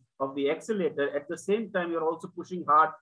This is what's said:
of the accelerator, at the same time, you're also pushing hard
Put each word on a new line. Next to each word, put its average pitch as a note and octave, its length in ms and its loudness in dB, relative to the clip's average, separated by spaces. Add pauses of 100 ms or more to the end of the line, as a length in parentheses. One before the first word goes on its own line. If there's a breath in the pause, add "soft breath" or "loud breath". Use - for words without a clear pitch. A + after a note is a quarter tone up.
(200)
of C#3 160 -4
the C#3 140 2
accelerator, D#3 680 -2
at D3 100 -10
the E3 100 -6
same G#3 340 -2
time, F3 180 0
you're D#3+ 200 0
also E3+ 180 -4
pushing F3 400 -8
hard D#3 220 6 (120)